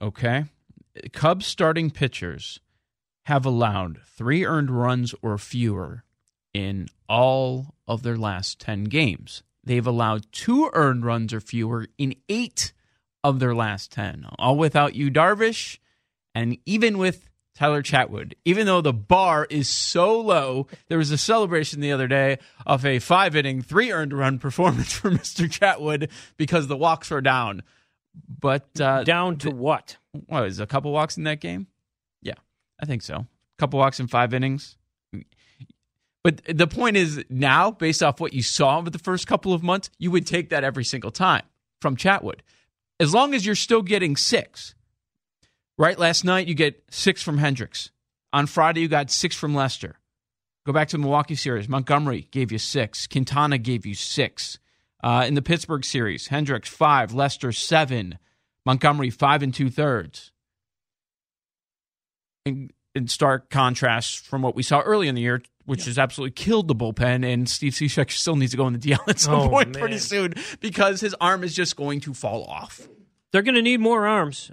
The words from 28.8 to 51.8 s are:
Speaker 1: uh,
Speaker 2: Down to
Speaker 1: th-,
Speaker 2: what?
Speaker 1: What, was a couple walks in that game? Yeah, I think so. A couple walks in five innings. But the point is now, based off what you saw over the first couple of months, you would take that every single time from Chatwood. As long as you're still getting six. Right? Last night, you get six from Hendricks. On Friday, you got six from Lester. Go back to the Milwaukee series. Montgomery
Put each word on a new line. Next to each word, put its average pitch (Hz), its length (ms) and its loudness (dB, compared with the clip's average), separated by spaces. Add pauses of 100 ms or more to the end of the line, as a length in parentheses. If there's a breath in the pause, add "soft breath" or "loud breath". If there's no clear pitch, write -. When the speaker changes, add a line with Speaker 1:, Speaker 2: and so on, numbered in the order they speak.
Speaker 1:
uh, 135 240 2
Speaker 2:
Down 175 340 0
to 139 100 -6
Speaker 1:
th-, 143 80 -4
Speaker 2:
what? 131 400 -4 (300)
Speaker 1:
What, 143 160 -2
was 95 180 -4
a 107 60 -6
couple 139 260 -4
walks 151 240 -2
in 156 80 -6
that 151 160 -4
game? 180 260 -10 (560)
Yeah, - 120 -10 (460)
I 156 60 -8
think 131 160 -6
so. - 140 -12
A - 100 -8 (320)
couple 139 200 0
walks 135 220 2
in 127 80 -4
five 123 260 2
innings. 135 420 -4 (1500 soft breath)
But 165 240 2
the 165 180 2
point 226 300 0
is 156 320 0
now, 139 420 4
based 160 320 0
off 147 180 2
what 165 120 -4
you 127 100 -2
saw 143 360 2
over 170 120 -6
the 143 80 -10
first 185 280 -4
couple 190 260 0
of 170 100 0
months, 185 360 -2
you 175 120 -2
would 175 160 0
take 175 240 -4
that 143 140 0
every 127 200 -2
single 120 280 -6
time 180 300 2 (380)
from 135 160 -2
Chatwood. - 440 0 (600)
As 156 140 2
long 277 200 6
as 202 120 0
you're 208 100 2
still 226 260 2
getting 180 340 0
six. - 580 -2 (1040)
Right? 175 160 4
Last 165 280 2
night, 180 240 2
you 170 60 -2
get 147 360 0
six - 320 0
from 147 160 -2
Hendricks. 135 540 -2 (400)
On 143 140 2
Friday, 165 340 2
you 165 80 0
got 147 240 0
six - 240 -2
from 147 180 -2
Lester. 135 400 -2 (720)
Go 143 60 -2
back 151 160 2
to 170 80 -6
the 147 60 -2
Milwaukee 143 340 0
series. 117 320 -4
Montgomery 135 640 0